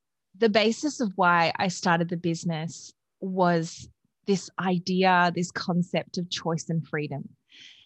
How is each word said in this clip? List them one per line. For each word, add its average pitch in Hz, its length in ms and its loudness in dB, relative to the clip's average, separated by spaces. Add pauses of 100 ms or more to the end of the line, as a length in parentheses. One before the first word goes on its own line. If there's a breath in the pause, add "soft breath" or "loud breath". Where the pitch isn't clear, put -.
(380)
The 226 120 4
basis 226 500 2
of 220 160 0
why 175 420 4
I 196 120 0
started 170 400 2
the 175 80 -4
business 165 760 -6 (260)
was 175 680 0 (380)
this 196 220 0 (100)
idea, 180 760 2
this 180 180 -4
concept - 680 -4
of 180 120 -6
choice - 400 -6
and 165 180 -4
freedom, 147 420 -6 (560 loud breath)